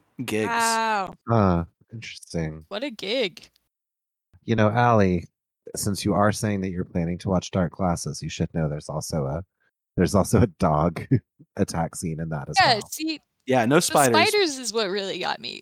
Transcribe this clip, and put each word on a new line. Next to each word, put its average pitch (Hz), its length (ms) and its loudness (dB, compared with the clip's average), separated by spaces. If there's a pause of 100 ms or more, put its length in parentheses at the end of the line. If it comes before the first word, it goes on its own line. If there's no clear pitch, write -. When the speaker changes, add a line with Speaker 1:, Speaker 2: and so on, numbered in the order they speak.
(240)
Speaker 1:
gigs. 107 260 -2
Speaker 2:
Wow. 226 640 -2 (140)
Speaker 3:
Huh, 139 380 4 (260)
interesting. 80 760 -10
Speaker 2:
What 208 140 -8
a 285 80 -6
gig. 202 560 -6 (960)
Speaker 3:
You 113 100 2
know, 110 140 4
Allie, 107 560 4 (500)
since 101 300 -4
you 104 80 2
are 101 180 4
saying 101 300 -2
that 95 80 -4
you're 90 160 -6
planning 87 340 -4
to - 100 -6
watch 90 220 0
Dark 90 220 -2
Glasses, 85 480 -4
you 78 80 -8
should - 240 -4
know 80 160 -2
there's 73 200 -8
also 76 360 -6
a, 76 180 -6 (520)
there's 87 200 2
also 95 260 4
a - 60 6
dog 82 580 0 (260)
<laughs> - 260 -20
attack - 380 -4
scene 80 240 -8
in 80 100 -8
that 76 200 -8
as - 100 -10
Speaker 2:
Yeah, 311 160 4
Speaker 3:
well. 208 160 -6
Speaker 2:
see, 311 280 -6 (260)
Speaker 1:
Yeah, 127 200 2
no 131 100 4
Speaker 2:
the 175 60 8
Speaker 1:
spiders. 151 360 4 (120)
Speaker 2:
spiders 381 300 0
is 226 140 -10
what 220 160 -2
really 190 300 -4
got 151 200 -6
me. - 220 -14